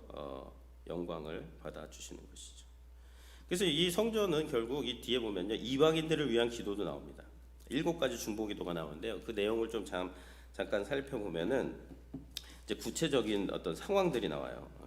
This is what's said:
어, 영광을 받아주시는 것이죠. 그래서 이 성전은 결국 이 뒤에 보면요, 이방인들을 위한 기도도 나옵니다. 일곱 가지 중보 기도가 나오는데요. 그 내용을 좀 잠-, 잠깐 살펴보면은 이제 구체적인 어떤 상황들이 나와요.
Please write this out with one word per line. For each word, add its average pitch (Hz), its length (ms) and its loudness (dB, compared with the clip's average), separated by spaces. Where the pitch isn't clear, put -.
어, 67 440 -8
영광을 82 560 -4
받아주시는 - 640 -10
것이죠. - 380 -16
그래서 180 160 2
이 170 260 6
성전은 202 580 4
결국 120 380 0
이 123 140 -4
뒤에 120 200 2
보면요, 101 340 0
이방인들을 147 760 4
위한 117 200 6
기도도 101 340 -2
나옵니다. 71 400 -6
일곱 165 300 0
가지 120 200 2
중보 110 280 -2
기도가 90 260 -2
나오는데요. 82 500 -4
그 113 100 -6
내용을 110 360 2
좀 110 160 -2
잠-, 90 280 -2
잠깐 101 320 0
살펴보면은 107 920 0
이제 104 100 0
구체적인 107 800 2
어떤 85 220 0
상황들이 165 540 2
나와요. 65 400 -4